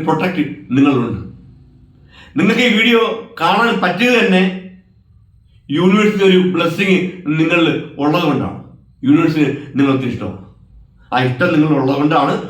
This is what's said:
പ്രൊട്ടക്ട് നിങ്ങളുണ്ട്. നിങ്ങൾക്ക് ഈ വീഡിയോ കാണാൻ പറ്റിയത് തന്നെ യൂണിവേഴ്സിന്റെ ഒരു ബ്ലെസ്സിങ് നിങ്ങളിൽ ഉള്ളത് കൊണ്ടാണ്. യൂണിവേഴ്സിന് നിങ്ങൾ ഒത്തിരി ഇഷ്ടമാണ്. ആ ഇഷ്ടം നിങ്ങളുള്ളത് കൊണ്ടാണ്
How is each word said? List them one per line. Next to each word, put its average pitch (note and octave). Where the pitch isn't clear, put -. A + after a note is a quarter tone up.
പ്രൊട്ടക്ട് D#3+
നിങ്ങളുണ്ട്. A#2+
നിങ്ങൾക്ക് A3
ഈ -
വീഡിയോ A3+
കാണാൻ G3
പറ്റിയത് A3+
തന്നെ F#3+
യൂണിവേഴ്സിന്റെ G3
ഒരു F#3
ബ്ലെസ്സിങ് E3+
നിങ്ങളിൽ E3
ഉള്ളത് E3
കൊണ്ടാണ്. -
യൂണിവേഴ്സിന് D3+
നിങ്ങൾ C#3
ഒത്തിരി A#2+
ഇഷ്ടമാണ്. F#2+
ആ B2+
ഇഷ്ടം E3+
നിങ്ങളുള്ളത് C#3
കൊണ്ടാണ് D3